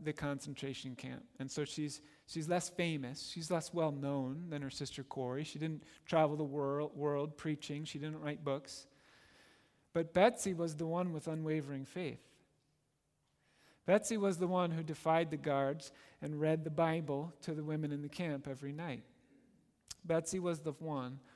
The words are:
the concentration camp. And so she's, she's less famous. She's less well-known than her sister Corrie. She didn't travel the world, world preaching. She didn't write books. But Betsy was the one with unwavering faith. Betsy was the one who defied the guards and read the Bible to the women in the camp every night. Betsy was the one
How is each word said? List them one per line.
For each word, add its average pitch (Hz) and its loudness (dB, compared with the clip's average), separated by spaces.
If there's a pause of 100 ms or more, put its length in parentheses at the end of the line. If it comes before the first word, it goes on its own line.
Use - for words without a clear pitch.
the 151 0
concentration 139 -4
camp. 131 -10 (160)
And 135 -6
so 151 -2
she's, 147 -4 (280)
she's 156 -4
less 175 2
famous. 151 -2
She's 165 -4
less 165 0
well-known 143 2
than 147 -4
her 139 -4
sister 135 -6
Corrie. 131 -2
She 151 -8
didn't 156 -2 (220)
travel 156 6
the 156 0
world, 143 0
world 147 0
preaching. 147 -4
She 151 -8
didn't 156 -4
write 147 -4
books. - -4 (1080)
But 165 -2
Betsy 196 6
was 165 0
the 160 -2
one 175 0
with 151 -6
unwavering 156 0
faith. 139 -6 (1600)
Betsy 214 6
was 196 2
the 175 0
one 180 4
who 160 -2
defied 160 2
the 151 -4
guards 139 0 (300)
and 147 -4
read 156 4
the 160 -6
Bible 160 0
to 165 -4
the 151 -4
women 151 0
in 147 -2
the 147 -6
camp 147 -4
every 139 -6
night. 147 -6 (1000)
Betsy 165 2
was 175 0
the 151 -2
one 135 -4 (160)